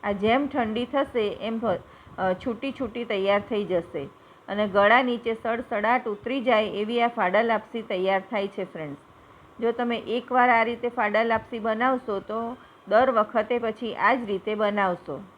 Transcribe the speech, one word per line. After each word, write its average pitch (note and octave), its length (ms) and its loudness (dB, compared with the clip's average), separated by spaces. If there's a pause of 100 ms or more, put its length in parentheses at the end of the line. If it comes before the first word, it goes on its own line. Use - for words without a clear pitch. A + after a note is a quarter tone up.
આ G#3 100 -2
જેમ A3 340 2
ઠંડી A#3+ 400 -2
થશે C4+ 420 -2 (120)
એમ A3+ 180 -4
ફ-, G#3 220 -2 (380)
અ, F#3 140 0
છૂટી A#3+ 400 -6
છૂટી A#3+ 320 -6
તૈયાર G3+ 360 0
થઈ G#3 240 -4
જશે E3 440 -4 (400)
અને G#3 200 -2
ગળા G#3 340 6
નીચે A#3 320 -2
સડસડાટ A#3 720 -2
ઉતરી B3 320 -4
જાય A3 240 2
એવી G#3+ 380 -2
આ A#3+ 60 2
ફાડા G#3 340 2
લાપસી A3+ 400 -2
તૈયાર F#3+ 380 0
થાય G3+ 280 -4
છે G3 160 -6
ફ્રેન્ડ્સ. D#3 340 -10 (600)
જો A#3 120 0
તમે A#3 260 -2
એકવાર B3 520 2
આ A3+ 120 6
રીતે A#3 260 -2
ફાડા G#3+ 340 0
લાપસી A3+ 360 -2
બનાવશો A3+ 640 0
તો A#3 360 -8 (320)
દર A#3+ 220 6
વખતે A3 480 0
પછી A3 360 -4
આ G#3+ 200 4
જ A#3+ 100 -4
રીતે G3+ 300 -4
બનાવશો. G3 680 -2 (160)